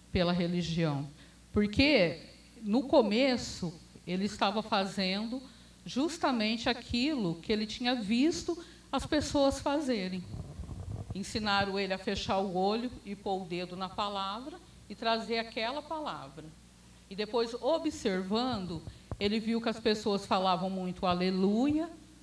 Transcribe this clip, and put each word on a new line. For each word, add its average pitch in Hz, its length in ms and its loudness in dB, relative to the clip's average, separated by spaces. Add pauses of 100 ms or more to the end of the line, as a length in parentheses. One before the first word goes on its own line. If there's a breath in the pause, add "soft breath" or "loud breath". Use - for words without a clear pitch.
(120)
pela 175 200 4
religião. 165 760 0 (440 loud breath)
Porque, 208 680 4 (420)
no 220 220 2
começo, 240 920 4 (320)
ele 185 180 -2
estava 208 380 0
fazendo 202 800 -2 (420 loud breath)
justamente 240 840 0
aquilo 240 680 0
que 170 160 -4
ele 214 140 0
tinha 247 280 -2
visto 262 600 2 (340 loud breath)
as - 160 -2
pessoas 277 540 2
fazerem. 226 640 -2 (920)
Ensinaram 202 640 0
ele 190 140 0
a 190 60 -2
fechar 196 400 0
o 196 160 0
olho 214 360 2 (140)
e 202 120 -8
pôr 190 260 -4
o 180 40 -10
dedo 175 300 -6
na 190 120 -6
palavra 208 680 -6 (300 loud breath)
e 214 60 -10
trazer 226 440 0
aquela 226 440 -4
palavra. 165 640 -8 (640 loud breath)
E 202 60 -12
depois, 233 400 0
observando, 220 1300 0 (360 loud breath)
ele 208 220 2
viu 226 200 0
que 233 80 0
as 220 100 -2
pessoas 214 480 2
falavam 185 420 4
muito 185 380 -2
aleluia, 196 840 4 (340)